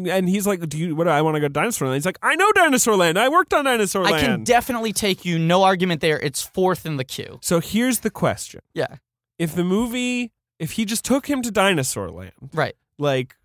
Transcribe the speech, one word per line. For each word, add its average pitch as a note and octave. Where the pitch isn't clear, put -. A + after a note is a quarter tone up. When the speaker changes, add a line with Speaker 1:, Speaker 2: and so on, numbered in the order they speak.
Speaker 1:
and F#3
he's G3
like, F3+
"Do D3
you, E3
what, E3
I D3+
wanna D#3
go D3
to C#3+
Dinosaur D#3
Land." C3
He's D3+
like, F#3
"I B3+
know G4
Dinosaur C#4+
Land. F3
I B3+
worked E4+
on D4
Dinosaur G#3+
Speaker 2:
I D#3+
can D3
Speaker 1:
Land." A2+
Speaker 2:
definitely A#3
take G3
you. F3
No E3
argument F#3
there. D#3
It's -
fourth F#3
in D#3
the B2+
queue. -
Speaker 1:
So E3+
here's A3+
the A3
question. -
Speaker 2:
Yeah. -
Speaker 1:
If E3+
the F3
movie, B3
if E3
he A3
just G#3+
took C4+
him C4+
to A#3
Dinosaur F#3
Land, F2
Speaker 2:
Right. C#3+
Speaker 1:
like, C3+